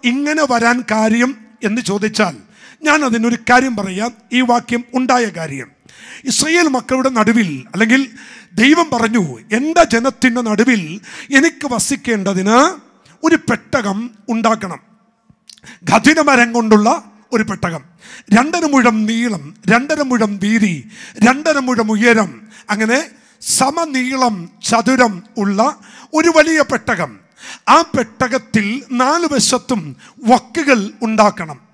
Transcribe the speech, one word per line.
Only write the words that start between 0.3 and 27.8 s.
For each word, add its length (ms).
വരാൻ 240
കാര്യം 380
എന്ന് 140
ചോദിച്ചാൽ, 440
ഞാൻ 120
അതിനൊരു 300
കാര്യം 300
പറയാം. 300
ഈ 40
വാക്യം 320
ഉണ്ടായ 260
കാര്യം, 300
ഇസ്രായേൽ 460
മക്കളുടെ 420
നടുവിൽ, 320
അല്ലെങ്കിൽ 300
ദൈവം 320
പറഞ്ഞു, 300
"എൻ്റെ 260
ജനത്തിൻ്റെ 540
നടുവിൽ 340
എനിക്ക് 360
വസിക്കേണ്ടതിന് 840
ഒരു 100
പെട്ടകം 500
ഉണ്ടാക്കണം." 460
ഖദിരമരം 640
കൊണ്ടുള്ള 320
ഒരു 160
പെട്ടകം, 320
രണ്ടര 360
മുഴം 240
നീളം, 360
രണ്ടര 280
മുഴം 220
വീതി, 320
രണ്ടര 300
മുഴം 260
ഉയരം, 360
അങ്ങനെ 260
സമനീളം 800
ചതുരം 460
ഉള്ള 180
ഒരു 180
വലിയ 240
പെട്ടകം. 400
ആ 20